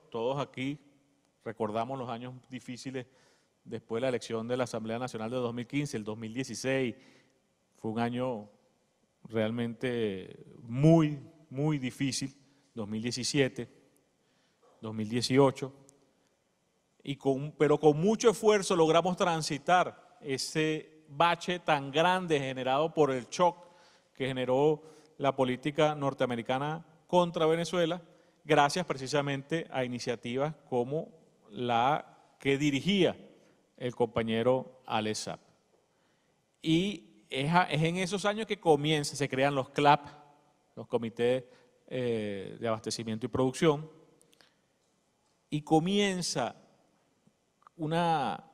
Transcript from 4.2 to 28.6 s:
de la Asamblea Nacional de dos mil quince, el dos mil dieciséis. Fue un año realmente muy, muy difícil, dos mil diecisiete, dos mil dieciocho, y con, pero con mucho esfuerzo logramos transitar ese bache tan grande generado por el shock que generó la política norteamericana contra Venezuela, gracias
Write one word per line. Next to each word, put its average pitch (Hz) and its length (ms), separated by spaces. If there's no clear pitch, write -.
de 123 100
la 127 60
Asamblea 113 380
Nacional 113 300
de 127 80
dos 117 140
mil 120 140
quince, 143 300
el 107 80
dos 107 120
mil 110 160
dieciséis. 127 640
Fue 110 120
un 110 80
año 120 500
realmente 113 1200
muy, 151 560
muy 147 280
difícil, 131 540
dos 107 100
mil 110 160
diecisiete, 123 680
dos 110 140
mil 107 140
dieciocho, 131 640
y 139 140
con, 139 420
pero 147 220
con 151 200
mucho 220 300
esfuerzo 202 460
logramos 165 400
transitar 165 1040
ese 156 720
bache 170 440
tan 139 320
grande 165 500
generado 131 540
por 143 160
el 127 180
shock 175 380
que 131 140
generó 135 540
la 135 180
política 143 580
norteamericana 135 920
contra 175 380
Venezuela, 170 560
gracias 147 420